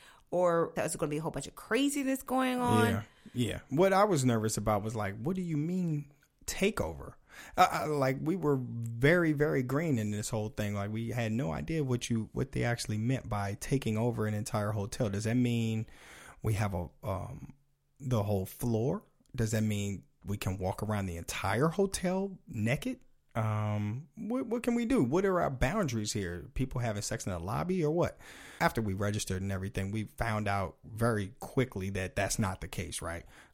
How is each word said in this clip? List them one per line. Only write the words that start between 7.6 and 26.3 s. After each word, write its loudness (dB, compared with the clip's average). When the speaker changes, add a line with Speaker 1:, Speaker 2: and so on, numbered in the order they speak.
Speaker 2:
uh, -2
like, 2
we 0
were 2
very, 2
very 2
green 2
in 0
this -2
whole -2
thing. -4
Like, -2
we -4
had -2
no 0
idea -2
what 0
you, 0
what -2
they -2
actually -2
meant 0
by -2
taking 0
over 0
an -2
entire -2
hotel. -2
Does -2
that 2
mean 2
we 2
have 0
a, -4
um, -6
the 2
whole 0
floor? 0
Does 2
that 2
mean 0
we -2
can -2
walk -2
around 0
the -6
entire 0
hotel 0
naked? 0
Um, 0
what, -2
what -2
can 2
we 2
do? 4
What 4
are 4
our 2
boundaries 0
here? -4